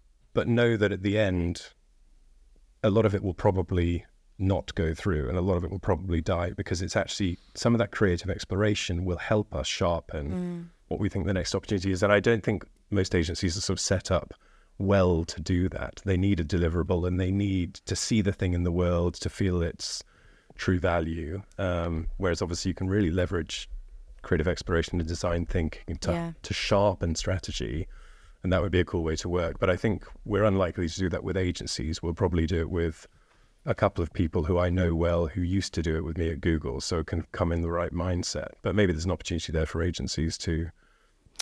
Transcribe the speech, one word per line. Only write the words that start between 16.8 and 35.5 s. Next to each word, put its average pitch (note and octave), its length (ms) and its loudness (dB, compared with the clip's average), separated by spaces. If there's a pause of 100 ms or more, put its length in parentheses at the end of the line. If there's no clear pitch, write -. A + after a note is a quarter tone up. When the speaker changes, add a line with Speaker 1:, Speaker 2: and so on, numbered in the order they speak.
Speaker 1:
and F2+ 120 0
they F#2 100 0
need F#2+ 460 0 (100)
to F#2+ 100 -2
see A2 260 2
the F#2+ 120 2
thing F2+ 200 0
in F2 100 2
the F2 80 2
world F2 440 2
to - 140 -6
feel F2+ 320 0
its - 420 -6 (520)
true F2+ 240 2
value. E2+ 640 -2 (160)
Um, E2+ 480 -2 (100)
whereas F2+ 240 0
obviously E2+ 280 -2
you E2+ 60 -2
can F#2+ 140 -4
really G#2 220 4
leverage F2+ 580 -2 (540)
creative D#2 240 2
exploration F2 520 0
and E2 80 -2
design E2+ 380 -2
thinking D#2+ 520 -4
to, - 140 -2
Speaker 2:
Yeah. E3+ 200 -2 (120)
Speaker 1:
to - 100 -6
sharpen G2 640 2
strategy. D#2+ 720 -4 (560)
And F#2 80 0
that F2+ 100 4
would F#2+ 100 0
be F2+ 80 4
a F2 60 4
cool E2+ 180 -2
way D#2+ 140 0
to F2+ 120 -6
work. F2 300 -2
But F#2+ 100 4
I F2+ 60 4
think G2+ 300 0 (200)
we're G#2 180 2
unlikely F#2+ 460 2
to F2 100 -6
do F#2 100 2
that F2+ 140 -2
with F#2 140 -2
agencies. E2 640 -2
We'll E2 120 -2
probably E2+ 320 2
do E2 120 0
it D#2+ 100 -2
with E2 380 -4 (580)
a C3+ 100 0
couple - 280 2
of D#2+ 100 -4
people E2+ 300 0
who E2+ 160 2
I F2+ 100 2
know F2 260 2
well E2+ 320 2
who F2+ 140 -6
used F2+ 340 -2